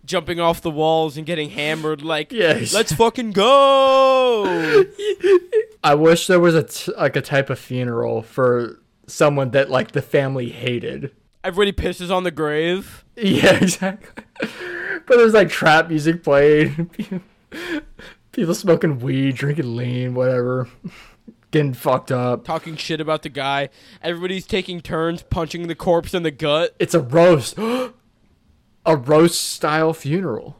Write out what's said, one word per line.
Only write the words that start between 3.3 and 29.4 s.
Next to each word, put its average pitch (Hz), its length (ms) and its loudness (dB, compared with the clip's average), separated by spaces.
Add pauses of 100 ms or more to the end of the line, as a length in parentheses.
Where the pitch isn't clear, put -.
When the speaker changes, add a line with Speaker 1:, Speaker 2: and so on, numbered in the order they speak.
Speaker 1:
go!" 269 1500 4 (500)
Speaker 2:
<laughs> - 480 -2
I 147 120 4
wish 165 320 4
there 180 140 4
was 170 140 4
a 160 100 2
t-, - 340 -10
like, 147 180 -2
a 135 60 -2
type 139 260 -2
of 127 100 -6
funeral 117 600 -4
for 120 580 -2 (280)
someone 143 460 0
that, 139 180 2
like, 127 220 -2
the 135 100 -2
family 135 480 -2
hated. 123 600 -8 (320)
Speaker 1:
Everybody 190 300 0
pisses 180 420 -6
on 185 100 -2
the 180 80 -2
grave. 156 680 -4 (140)
Speaker 2:
Yeah, - 380 2
<laughs> - 80 2
exactly. - 640 -4 (840)
But 247 100 6
there's, 226 160 6
like, 208 160 6
trap 160 400 2
music 165 340 -2
playing. 151 720 4
<laughs> - 1400 -12
People 180 220 -2
smoking 165 440 0
weed, 135 380 -2
drinking 139 400 -4
lean, 123 380 -6
whatever. 127 540 -2 (840)
Getting 147 200 0
fucked 127 400 -2
up. 123 320 -2
Speaker 1:
Talking 160 320 -8
shit 156 240 -6
about 156 220 -4
the 156 80 -12
guy. 139 400 -4 (320)
Everybody's 175 440 -6
taking 180 360 -6
turns 170 400 -4
punching 170 460 -6
the 165 60 -6
corpse 170 380 -2
in 180 100 -4
the 160 80 -2
gut. 151 480 -2
Speaker 2:
It's - 140 -2
a 170 80 4
roast. 151 580 4
<gasps> - 1300 -10
A 160 120 4
roast 151 440 4